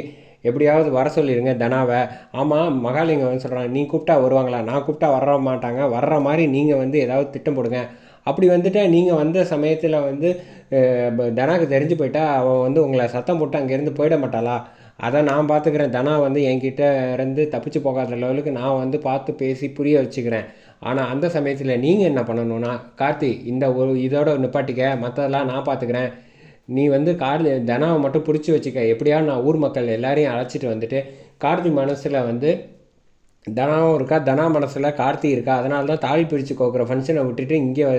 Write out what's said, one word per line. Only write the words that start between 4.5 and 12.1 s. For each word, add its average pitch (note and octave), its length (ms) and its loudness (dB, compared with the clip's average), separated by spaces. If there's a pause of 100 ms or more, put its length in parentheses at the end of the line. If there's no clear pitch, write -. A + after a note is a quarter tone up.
நான் B2+ 200 -2
கூப்பிட்டா D3 300 0
வர C3+ 300 4
மாட்டாங்க, B2 380 -2 (100)
வர்ற C#3 320 2
மாதிரி D#3 240 2
நீங்க C#3+ 300 2
வந்து C3+ 220 0
ஏதாவது C3+ 320 0
திட்டம் D3 240 -4
போடுங்க. B2 260 -4 (460)
அப்படி F#3 220 2
வந்துட்டா F#3 400 4
நீங்க E3+ 260 4
வந்த D#3+ 280 2
சமயத்துல D#3 600 0
வந்து, C#3+ 260 -2 (420)
அஹ், B2+ 420 2
ப-, A#2+ 180 0
தனாக்கு D3+ 360 2
தெரிஞ்சு C#3 300 2
போயிட்டா D#3+ 260 0 (120)